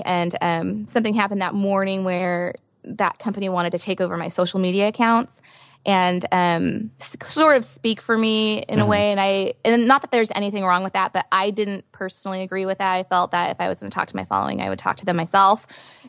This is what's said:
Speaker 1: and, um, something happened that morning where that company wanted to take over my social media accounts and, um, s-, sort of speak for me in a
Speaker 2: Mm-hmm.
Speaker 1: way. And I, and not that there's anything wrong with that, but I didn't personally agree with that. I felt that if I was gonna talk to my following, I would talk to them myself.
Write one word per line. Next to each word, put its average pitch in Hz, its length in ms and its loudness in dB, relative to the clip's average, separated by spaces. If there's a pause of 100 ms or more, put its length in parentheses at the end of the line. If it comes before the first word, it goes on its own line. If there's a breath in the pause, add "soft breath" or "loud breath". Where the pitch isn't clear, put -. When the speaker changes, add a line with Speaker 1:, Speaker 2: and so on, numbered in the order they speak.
Speaker 1:
and, 175 360 0
um, 180 480 -2
something 220 260 0
happened 202 280 0
that 180 120 -2
morning 196 480 0
where 180 520 -2 (300)
that 208 360 -2
company 196 280 -4
wanted 175 220 -2
to 175 80 -2
take 185 220 -4
over 180 160 -2
my 165 100 -6
social 180 320 -2
media 190 300 2
accounts 233 520 0 (460 loud breath)
and, 180 460 2
um, 175 580 0 (100)
s-, - 160 -14 (160)
sort 302 240 6
of 226 80 0
speak - 360 -4
for 226 180 0
me 220 400 2
in - 220 -2
a - 20 6
Speaker 2:
Mm-hmm. 208 80 2
Speaker 1:
way. 208 220 4
And 196 80 2
I, 196 320 2 (120)
and 233 220 4
not 262 160 6
that - 80 -12
there's 226 240 2
anything 202 300 -2
wrong 180 180 2
with 190 120 -4
that, 190 180 0
but 180 180 -2
I 190 200 2
didn't 202 420 -4
personally 190 500 -8
agree 190 240 -4
with 190 120 -2
that. 190 160 0
I 185 100 -2
felt 180 260 0
that 175 220 0
if - 80 -8
I 180 80 -2
was 185 120 -4
gonna - 100 -10
talk - 180 -4
to - 80 -10
my 95 80 -6
following, 98 380 -2
I 95 60 -4
would 95 120 -6
talk - 160 0
to - 80 -16
them 185 100 0
myself. - 960 0